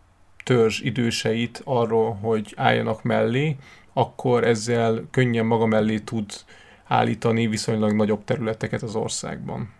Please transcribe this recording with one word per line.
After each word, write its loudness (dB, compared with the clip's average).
törzs 4
időseit -2
arról, 2
hogy -2
álljanak 0
mellé, 0
akkor 0
ezzel 0
könnyen 2
maga 2
mellé 2
tud -6
állítani 0
viszonylag 0
nagyobb 0
területeket -4
az -8
országban. -6